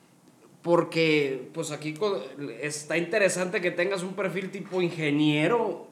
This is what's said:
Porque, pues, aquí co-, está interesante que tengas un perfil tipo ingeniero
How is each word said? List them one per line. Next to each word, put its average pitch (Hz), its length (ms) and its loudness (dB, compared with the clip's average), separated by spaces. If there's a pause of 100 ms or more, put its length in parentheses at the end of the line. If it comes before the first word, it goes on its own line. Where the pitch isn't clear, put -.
(600)
Porque, 156 920 2
pues, 151 180 -6
aquí 151 220 -6
co-, 196 280 -2 (400)
está 151 360 -4
interesante 180 640 2
que 175 100 0
tengas 180 320 0
un 185 100 -8
perfil 190 380 -4
tipo 185 300 -4
ingeniero 156 1120 2